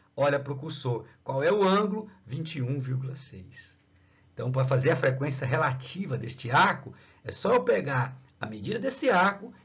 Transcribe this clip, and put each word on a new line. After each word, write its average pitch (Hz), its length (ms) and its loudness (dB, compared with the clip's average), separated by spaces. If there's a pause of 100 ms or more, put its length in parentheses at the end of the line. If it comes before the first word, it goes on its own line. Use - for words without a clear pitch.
(140)
Olha 143 240 4
pro 131 160 -6
cursor. 131 520 -6 (180)
Qual 135 180 -2
é 170 100 4
o 202 140 4
ângulo? 208 420 2 (160)
Vinte 160 360 -6
e - 20 0
um 135 160 -2
vírgula 131 380 -4
seis. - 600 -16 (560)
Então, 123 200 -4
pra 131 100 2
fazer 131 300 4
a 151 40 2
frequência 135 480 0
relativa 143 720 -2
deste - 320 -8
arco, 170 460 2 (300)
é 120 80 -8
só 220 220 0
eu 247 100 4
pegar 135 520 0 (240)
a - 60 -6
medida 110 320 -6
desse 262 320 0
arco 196 420 2 (120)